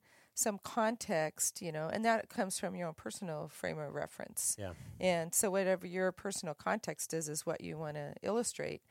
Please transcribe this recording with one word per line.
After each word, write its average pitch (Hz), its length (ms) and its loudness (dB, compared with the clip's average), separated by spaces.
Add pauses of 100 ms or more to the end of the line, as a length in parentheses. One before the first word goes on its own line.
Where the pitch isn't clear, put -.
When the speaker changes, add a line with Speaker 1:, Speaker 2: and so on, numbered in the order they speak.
(340)
Speaker 1:
some 208 260 2
context, 214 1040 2
you 165 120 -4
know, 156 180 -2
and 220 140 2
that 226 240 4
comes 190 300 0
from 185 160 -2
your 175 120 -2
own 160 60 -4
personal 165 560 -6
frame 160 300 -6
of 147 140 -4
reference. - 640 -2
Speaker 2:
Yeah. 95 160 -4 (280)
Speaker 1:
And 170 340 4
so 220 160 6
whatever 185 340 4
your 185 280 2
personal 190 400 -4
context 185 600 -2
is, 160 140 0
is 156 180 -4
what 165 140 -2
you 165 180 -6
wanna 147 440 -4
illustrate. - 680 0